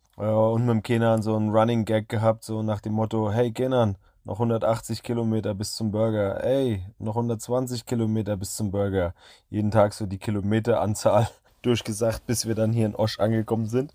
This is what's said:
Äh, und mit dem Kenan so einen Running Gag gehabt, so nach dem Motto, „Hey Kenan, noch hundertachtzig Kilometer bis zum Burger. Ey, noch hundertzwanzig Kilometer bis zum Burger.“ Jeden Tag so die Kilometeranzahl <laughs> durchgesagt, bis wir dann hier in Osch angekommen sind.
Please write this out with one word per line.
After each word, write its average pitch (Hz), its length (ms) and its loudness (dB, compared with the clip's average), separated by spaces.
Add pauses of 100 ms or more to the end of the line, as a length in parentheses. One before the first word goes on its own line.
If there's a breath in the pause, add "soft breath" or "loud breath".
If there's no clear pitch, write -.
(180)
Äh, 101 100 -4
und 110 380 2
mit 120 80 2
dem 110 100 0
Kenan 113 380 2
so 110 140 0
einen 107 140 0
Running 110 340 2
Gag 110 240 0
gehabt, 113 380 0
so 110 180 -4
nach 107 160 -2
dem 107 140 -6
Motto, 110 380 0
„Hey 120 200 0
Kenan, 120 460 0 (260)
noch 98 160 -8
hundertachtzig 113 640 0
Kilometer 110 500 -2
bis 101 220 -8
zum 107 160 -4
Burger. 107 500 0
Ey, 120 440 0 (140)
noch 107 160 -4
hundertzwanzig 120 680 -4
Kilometer 110 520 0
bis - 180 -8
zum 104 160 -4
Burger.“ 95 420 0 (360 soft breath)
Jeden 104 220 0
Tag 104 220 6
so 107 120 -8
die 98 120 -6
Kilometeranzahl 107 1080 2 (180)
<laughs> - 180 -20
durchgesagt, 113 640 -2
bis 113 220 -2
wir 113 80 -2
dann 110 160 2
hier 113 140 2
in 104 100 -2
Osch - 240 -2
angekommen 110 460 0
sind. 123 300 -2